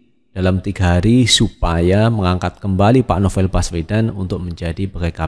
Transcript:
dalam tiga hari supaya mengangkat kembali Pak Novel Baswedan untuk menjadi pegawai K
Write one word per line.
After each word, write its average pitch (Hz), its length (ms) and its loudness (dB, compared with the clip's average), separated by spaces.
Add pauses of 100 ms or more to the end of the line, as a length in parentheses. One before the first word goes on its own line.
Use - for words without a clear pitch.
(340)
dalam 95 240 0
tiga 90 400 0
hari 113 320 4
supaya 92 800 2
mengangkat 90 480 -2
kembali 104 480 2
Pak 90 160 0
Novel 95 240 2
Baswedan 90 640 -2
untuk 92 320 -6
menjadi 85 480 -8
pegawai 82 240 -6
K - 140 -12